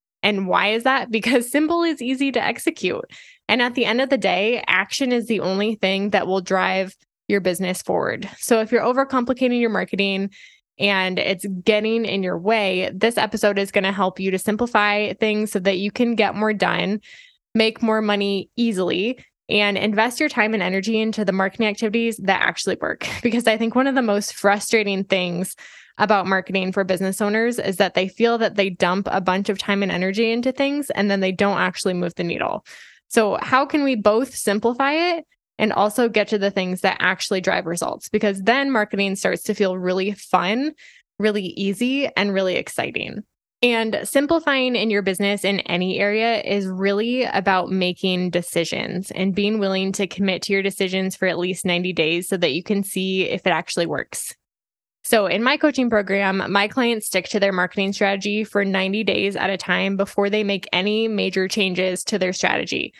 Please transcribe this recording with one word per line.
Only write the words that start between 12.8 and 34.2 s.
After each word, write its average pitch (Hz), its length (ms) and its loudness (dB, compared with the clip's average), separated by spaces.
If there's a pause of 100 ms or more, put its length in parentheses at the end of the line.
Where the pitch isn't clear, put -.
this 226 240 2
episode 208 400 2
is 196 140 -2
gonna 196 220 2
help 185 260 0
you 190 140 -2
to 185 60 2
simplify 208 720 0
things 214 400 0
so 196 80 0
that 185 180 2
you 202 140 -2
can 233 240 0
get 208 180 2
more 214 180 0
done, 180 480 0 (540)
make 220 260 2
more 220 220 2
money 202 540 0
easily, 208 680 0 (240)
and 202 300 2
invest 220 400 0
your 302 100 2
time 220 260 0
and 202 80 0
energy 196 380 0
into 220 240 -2
the 185 60 0
marketing 190 380 0
activities 226 480 -2
that 190 260 0
actually - 380 -2
work. - 340 -6
<laughs> - 80 -12
Because 233 240 2
I 220 100 4
think 226 200 0
one 262 100 4
of 269 80 0
the 262 80 2
most 208 320 0
frustrating 202 720 0
things 180 500 -2 (440)
about 202 280 2
marketing 185 460 0
for 196 120 0
business 190 380 -2
owners 226 360 0
is 190 180 -2
that 196 180 2
they 190 120 2
feel 233 300 2
that 220 200 0
they 196 120 2
dump 185 420 0
a 196 100 2
bunch 190 280 0
of 202 80 0
time 202 260 -2
and 185 80 0
energy 190 400 0
into 240 220 0
things 277 380 -2
and 202 200 0
then 196 100 2
they 190 120 0
don't 202 240 2
actually 185 380 0
move 175 220 -2
the 175 80 -2
needle. - 420 -4 (420)
So 214 320 2
how 262 240 2
can 294 180 0
we 269 120 2
both 214 400 2